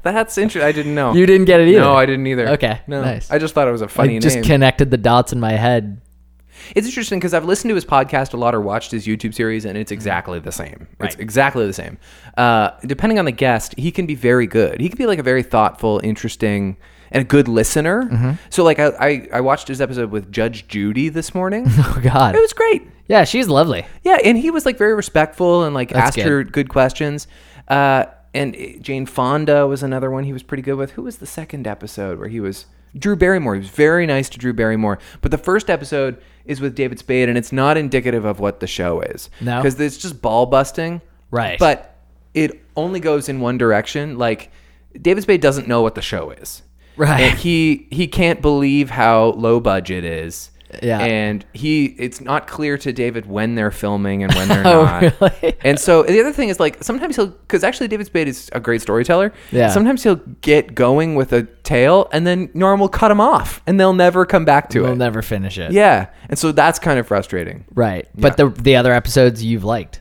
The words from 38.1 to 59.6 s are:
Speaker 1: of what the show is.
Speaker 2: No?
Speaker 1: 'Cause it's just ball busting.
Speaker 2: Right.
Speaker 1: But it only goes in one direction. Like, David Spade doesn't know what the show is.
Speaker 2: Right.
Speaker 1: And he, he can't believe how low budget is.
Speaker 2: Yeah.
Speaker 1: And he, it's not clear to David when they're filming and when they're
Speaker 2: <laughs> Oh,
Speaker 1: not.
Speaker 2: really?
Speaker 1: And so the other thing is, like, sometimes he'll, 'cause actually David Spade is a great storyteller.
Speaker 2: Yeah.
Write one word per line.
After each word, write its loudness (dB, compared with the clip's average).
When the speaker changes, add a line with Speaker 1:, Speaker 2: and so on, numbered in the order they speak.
Speaker 1:
of -4
what -4
the -6
show -4
is. -12
Speaker 2:
No? -4
Speaker 1:
'Cause 0
it's -4
just -14
ball 2
busting. -2
Speaker 2:
Right. -4
Speaker 1:
But 0
it -4
only -6
goes -2
in -8
one -2
direction. -2
Like, -4
David 2
Spade 2
doesn't 0
know 0
what 0
the -10
show -8
is. -20
Speaker 2:
Right. 2
Speaker 1:
And 2
he, 0
he -2
can't 0
believe 2
how 4
low 0
budget -2
is. -10
Speaker 2:
Yeah. -2
Speaker 1:
And -2
he, 0
it's -10
not -6
clear -6
to -6
David -4
when -4
they're -2
filming -4
and 0
when 0
they're 0
Speaker 2:
<laughs> -2
Oh, 6
Speaker 1:
not. 0
Speaker 2:
really? 0
Speaker 1:
And 4
so 4
the 4
other 0
thing -2
is, -4
like, -2
sometimes -6
he'll, -2
'cause 0
actually -4
David -6
Spade -2
is -12
a -6
great -2
storyteller. 0
Speaker 2:
Yeah. 4